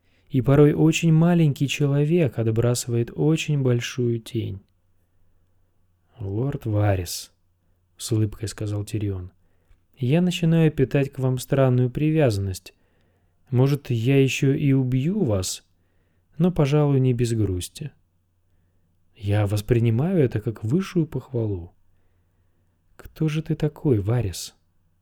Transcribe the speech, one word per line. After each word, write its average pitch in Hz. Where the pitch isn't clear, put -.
И 131
порой 143
очень 160
маленький 160
человек 147
отбрасывает 117
очень 151
большую 120
тень». 104
«Лорд 117
Варис», 104
с -
улыбкой 110
сказал 104
Тирион, 98
«я 135
начинаю 165
питать 139
к -
вам 127
странную 127
привязанность. 123
Может, 139
я 127
ещё 135
и 139
убью 135
вас, 101
но, 175
пожалуй, 143
не 127
без 117
грусти. 101
Я 104
воспринимаю 117
это 120
как -
высшую 160
похвалу». 107
«Кто -
же 156
ты 151
такой, 147
Варис?» 104